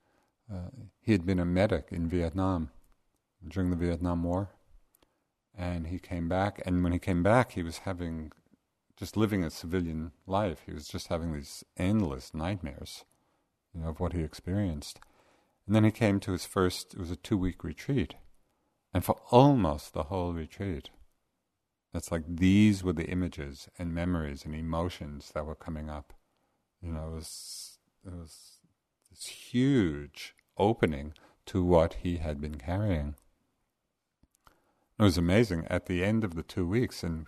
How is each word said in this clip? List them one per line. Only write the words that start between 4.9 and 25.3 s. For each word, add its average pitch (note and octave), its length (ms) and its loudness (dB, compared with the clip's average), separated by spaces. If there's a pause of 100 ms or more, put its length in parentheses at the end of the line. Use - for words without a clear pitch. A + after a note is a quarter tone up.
and F2 320 -4
he F2 120 -6
came E2+ 280 -6
back, F#2+ 380 0
and F2+ 180 2
when F2 100 2
he F2 60 0
came F2 240 0
back, A#2+ 300 4
he F2+ 100 -4
was E2 160 -8
having, E2 520 -8 (640)
just - 220 -10
living G2+ 260 2
a D#2+ 60 0
civilian E2 600 -4 (140)
life. F#2+ 400 -2
He E2 80 -12
was D#2+ 140 -12
just - 200 -10
having E2 260 -2
these C#2+ 300 -10 (140)
endless F2+ 560 0
nightmares, D#2 720 -6 (680)
you E2+ 80 -8
know, D#2+ 80 -4
of D#2 100 -6
what E2+ 140 -2
he F2 80 0
experienced. F2+ 760 -4 (680)
And G2+ 100 2
then A2 80 8
he A2 80 6
came G2+ 300 2
to F#2+ 120 -4
his E2+ 120 -4
first, - 480 0
it - 60 -14
was F2 120 -6
a F2 40 -6
two-week F2+ 480 -2
retreat, F2+ 520 -4 (800)
and F2+ 100 2
for - 160 2 (120)
almost A#2+ 640 6
the E2 100 -2
whole F2 300 -4
retreat, E2 560 -8 (1040)
it's - 180 -6
like E2 160 -4
these F#2+ 560 6
were F#2 100 0
the E2 140 -4
images D#2 680 -6
and E2+ 160 -4
memories E2+ 520 -2
and D#2 100 -8
emotions E2 760 -6